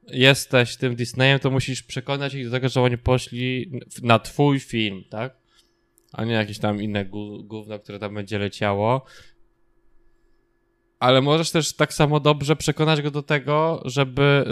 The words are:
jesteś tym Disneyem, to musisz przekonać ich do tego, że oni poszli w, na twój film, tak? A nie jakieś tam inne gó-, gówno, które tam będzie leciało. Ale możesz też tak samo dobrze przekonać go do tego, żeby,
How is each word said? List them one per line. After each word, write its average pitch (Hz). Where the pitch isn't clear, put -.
jesteś 127
tym 123
Disneyem, 131
to 135
musisz 131
przekonać 139
ich 135
do 117
tego, 127
że 127
oni 123
poszli 127
w, -
na 117
twój 143
film, 104
tak? 113
A 113
nie 117
jakieś 110
tam 104
inne 104
gó-, 104
gówno, 107
które 101
tam 104
będzie 104
leciało. 104
Ale 127
możesz 151
też 151
tak 151
samo 151
dobrze 147
przekonać 156
go 147
do 143
tego, 151
żeby, 135